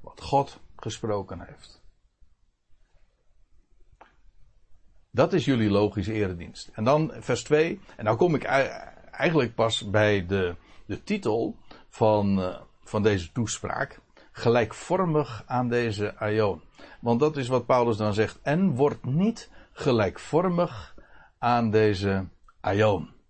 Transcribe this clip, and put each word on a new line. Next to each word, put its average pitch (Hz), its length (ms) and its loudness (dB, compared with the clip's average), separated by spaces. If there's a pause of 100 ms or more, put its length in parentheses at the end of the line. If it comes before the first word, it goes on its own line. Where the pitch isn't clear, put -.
wat - 200 -20
God - 380 -4 (160)
gesproken 101 640 -8
heeft. - 420 -20 (3250)
Dat 170 220 2
is 147 120 0
jullie 117 240 2
logische 101 440 0
eredienst. 92 600 -6
En 110 100 -6
dan 151 320 2
vers 117 280 -4
twee. 160 360 0 (180)
En 110 80 -10
nou 110 120 2
kom 170 180 4
ik - 80 -2
ei-, 120 500 -2 (180)
eigenlijk 139 440 0
pas 113 340 0
bij 104 360 2
de, 90 300 -2 (300)
de - 180 -8
titel 127 540 -2 (320)
van, 104 520 2
eh, 90 200 -6 (220)
van - 200 -2
deze 98 280 2
toespraak. - 680 -6 (320)
Gelijkvormig 143 1120 0
aan 123 240 -2
deze 110 460 -2
aion. 107 460 0 (380)
Want 117 200 0
dat 151 180 2
is 127 100 -4
wat 123 180 0
Paulus 120 320 2
dan 107 160 0
zegt. 104 280 0
"En 160 340 0
wordt 135 300 0
niet 175 440 -2 (220)
gelijkvormig 147 1200 -2 (440)
aan 117 320 2
deze 101 560 2 (320)
aion." 98 540 0 (160)